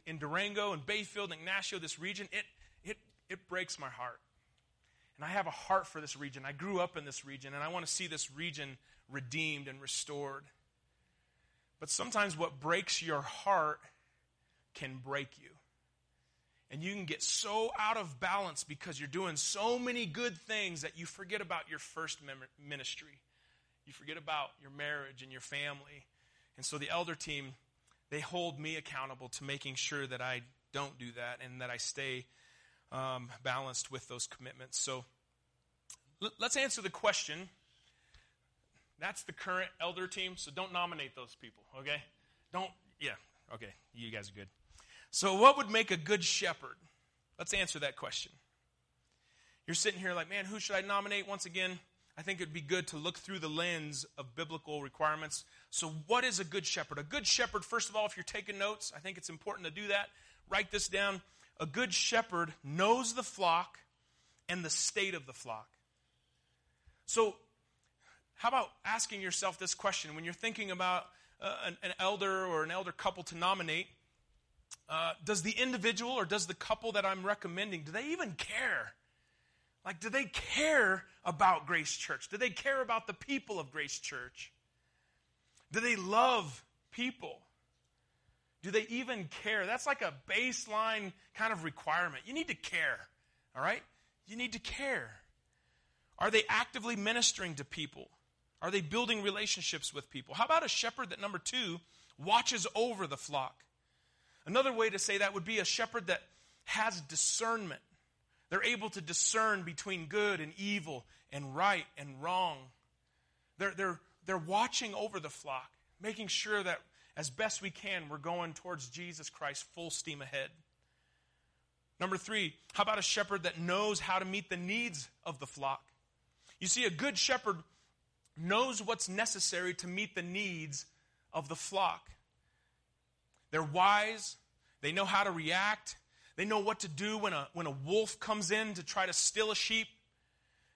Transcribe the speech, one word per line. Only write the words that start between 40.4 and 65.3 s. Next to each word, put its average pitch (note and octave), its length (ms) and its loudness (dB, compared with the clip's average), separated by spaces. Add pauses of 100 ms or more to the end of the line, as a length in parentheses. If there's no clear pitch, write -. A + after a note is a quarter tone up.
don't F#3 200 -4
nominate F3 440 -2
those B2 260 -12
people, G#2+ 220 -18 (160)
okay? C#3+ 220 -2 (520)
Don't, F3+ 160 -2 (320)
yeah, B2+ 140 -4 (380)
okay, A2 200 -12 (200)
you A#2 180 -10
guys G2+ 180 -8
are G2 40 -20
good. G2 140 -14 (640)
So G3 260 2
what C4 220 12
would A#3+ 120 0
make A3 220 4
a F#3 60 2
good E3+ 260 2
shepherd? E3 540 -2 (600)
Let's F3 160 -4
answer F#3 260 0
that C#3 180 -2
question. - 340 -6 (1400)
You're E3 80 -2
sitting F#3+ 240 2
here F#3 140 0
like, E3 160 -2
"Man, G3 160 -2
who G#3 140 -6
should G3+ 160 -2
I F#3+ 60 4
nominate?" G3+ 460 0
Once G3 180 -4
again, F#3 340 -2 (380)
I D#3 40 -12
think F3+ 200 -2
it'd D#3+ 120 -6
be E3 80 -4
good E3+ 260 2
to E3 100 -6
look E3 200 -4
through F#3+ 220 -8
the D#3 100 -4
lens D#3 560 -2 (120)
of B2+ 180 -12
biblical D3+ 460 -6
requirements. D3+ 640 0 (260)
So E3 200 -2 (180)
what A#3+ 160 6
is A3+ 160 2
a F#3+ 40 0
good E3+ 220 -2
shepherd? D#3 320 -2
A C#3+ 60 -6
good G3 240 -2
shepherd, A3 380 4
first A#3 240 0
of G3+ 60 -6
all, G#3+ 100 4
if G#3 100 -4
you're F3+ 80 -10
taking G3+ 340 -6
notes, G#3 380 -2
I D3 40 -10
think F3+ 180 -8
it's - 120 -10
important F3 360 -6
to D#3+ 60 -2
do G#3 180 -6
that. G3+ 200 4 (400)
Write G3 220 2
this G#3 160 0
down. G3 340 2 (380)
A D#3+ 60 0
good F3+ 280 0
shepherd F3+ 600 2 (100)
knows A3 500 4
the A#3+ 100 -2
flock F3 560 2 (680)
and F3+ 160 -2
the D#3 60 -2
state G3 460 2
of D3 100 -6
the C3 80 -14